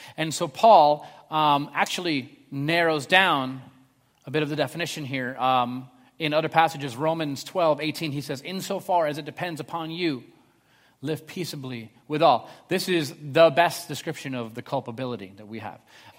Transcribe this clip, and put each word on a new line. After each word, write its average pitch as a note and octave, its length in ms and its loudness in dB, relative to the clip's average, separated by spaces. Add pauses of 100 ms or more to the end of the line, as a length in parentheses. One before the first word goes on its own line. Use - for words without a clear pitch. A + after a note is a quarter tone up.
(160)
And D#3+ 180 -4
so F3 140 -2
Paul, D3+ 580 6 (240)
um, D3 440 2
actually E3 640 -2 (100)
narrows D#3 580 0
down C#3+ 540 2 (640)
a C3+ 60 -14
bit D3+ 100 0
of D3 80 -2
the D3+ 60 -4
definition D#3 480 -4
here. C3 320 -6
Um, B2+ 540 0 (280)
in D#3 160 -2
other D#3 140 2
passages, D3 480 0
Romans D#3 480 -2
twelve D#3 380 0
eighteen, D#3 300 -4
he C#3+ 100 -6
says, C#3 200 -8
"Insofar F3+ 640 -2
as D3 100 -4
it D#3 80 -10
depends E3 340 -8
upon D#3+ 300 -8
you, E3 340 -4 (800)
live D3 240 -6
peaceably C3 640 -10 (160)
with D3+ 140 0
all." C#3 280 4 (200)
This F#3 180 -2
is E3 320 0
the D3+ 300 6
best E3+ 380 0
description D3 480 -8
of A2+ 180 -8
the A#2+ 80 -12
culpability A#2 760 -6
that G#2+ 100 -20
we A2 120 -12
have. G#2 220 -14 (380)